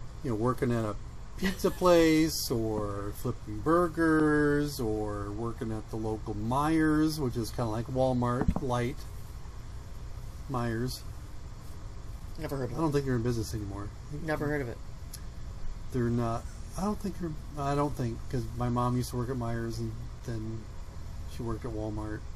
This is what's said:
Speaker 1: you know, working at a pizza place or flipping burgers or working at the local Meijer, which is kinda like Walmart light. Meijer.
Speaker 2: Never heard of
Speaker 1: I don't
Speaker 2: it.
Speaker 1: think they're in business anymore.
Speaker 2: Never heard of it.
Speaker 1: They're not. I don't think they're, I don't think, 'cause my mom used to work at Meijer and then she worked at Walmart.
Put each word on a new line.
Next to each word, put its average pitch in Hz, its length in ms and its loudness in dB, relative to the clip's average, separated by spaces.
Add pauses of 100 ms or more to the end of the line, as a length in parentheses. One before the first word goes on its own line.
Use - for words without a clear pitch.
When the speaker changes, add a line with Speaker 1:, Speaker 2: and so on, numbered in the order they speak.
(240)
Speaker 1:
you 131 60 0
know, 113 60 2
working 123 360 2
at 117 120 2
a 104 120 0 (420)
pizza 190 320 2
place 160 800 6
or 107 680 0
flipping 107 420 -4
burgers 151 1200 4
or 104 500 0
working 113 400 -2
at 110 200 -4
the 117 60 -4
local 110 380 -2
Meijer, 151 840 4
which 120 160 0
is 113 140 -2
kinda 117 200 0
like 117 160 -2
Walmart 127 720 4
light. 123 360 0 (1500)
Meijer. 120 500 0 (1400)
Speaker 2:
Never 143 160 -2
heard 123 160 -2
of 123 40 -4
Speaker 1:
I 156 40 -2
don't 160 100 4
Speaker 2:
it. - 40 0
Speaker 1:
think 143 100 4
they're 131 100 2
in 117 80 2
business 117 320 0
anymore. 104 340 -4 (360)
Speaker 2:
Never 151 240 0
heard 147 140 2
of 120 60 -2
it. - 100 -6 (1120)
Speaker 1:
They're 127 180 2
not. 117 320 0 (340)
I 170 60 -2
don't 208 160 0
think 185 220 -4
they're, 170 100 -2 (260)
I 143 200 0
don't 143 180 2
think, 117 240 -2 (140)
'cause 123 100 0 (140)
my 120 120 0
mom 123 280 2
used 123 140 0
to 123 60 -4
work 120 140 0
at 135 60 -2
Meijer 117 420 -2
and 113 140 -2 (340)
then 113 320 -4 (800)
she 123 80 -4
worked 113 200 -2
at 123 60 -4
Walmart. 107 480 -4 (180)